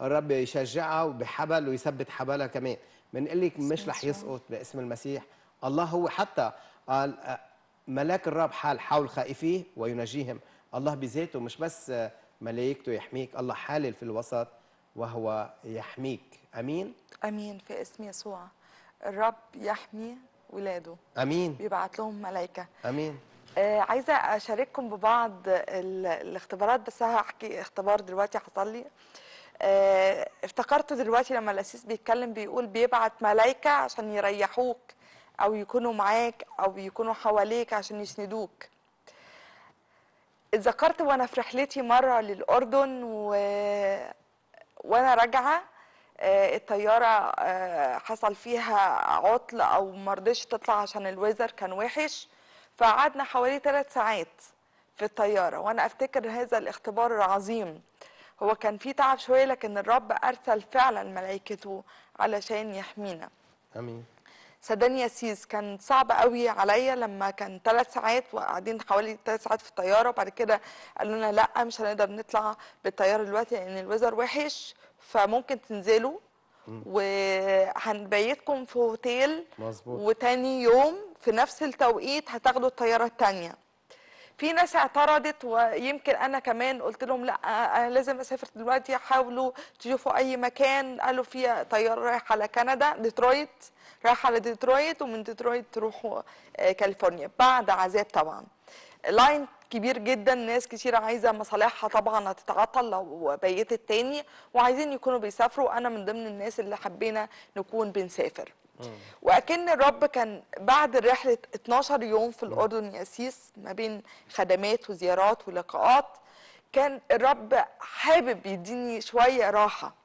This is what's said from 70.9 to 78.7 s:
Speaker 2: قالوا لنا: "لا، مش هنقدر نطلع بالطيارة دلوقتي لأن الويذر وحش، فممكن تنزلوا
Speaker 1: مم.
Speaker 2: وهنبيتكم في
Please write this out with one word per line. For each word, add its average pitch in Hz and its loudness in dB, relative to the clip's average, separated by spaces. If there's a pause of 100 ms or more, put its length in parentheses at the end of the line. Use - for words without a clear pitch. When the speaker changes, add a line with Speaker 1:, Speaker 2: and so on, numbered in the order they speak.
Speaker 2:
قالوا 214 -4
لنا: 220 0
"لا، 220 2
مش 233 -8
هنقدر 208 -2
نطلع 214 -4 (280)
بالطيارة 202 2
دلوقتي 214 -2
لأن 190 -6
الويذر 214 0
وحش، 269 -4 (260)
فممكن 226 0
تنزلوا 226 0 (500)
Speaker 1:
مم. 110 -12
Speaker 2:
وهنبيتكم 196 0
في 247 -6